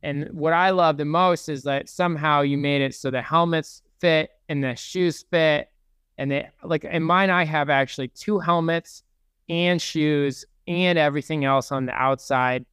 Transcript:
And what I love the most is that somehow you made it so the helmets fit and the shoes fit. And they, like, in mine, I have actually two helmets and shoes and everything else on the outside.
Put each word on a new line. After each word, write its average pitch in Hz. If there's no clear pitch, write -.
And 147
what 160
I 175
love 175
the 151
most 170
is 135
that 139
somehow 151
you 143
made 143
it 135
so 135
the 127
helmets 160
fit 160
and 143
the 127
shoes 175
fit. 156
And 139
they, 139
like, 156
in 160
mine, 185
I 180
have 151
actually 135
two -
helmets 165
and 170
shoes 147
and 175
everything 147
else 135
on 131
the 123
outside. 127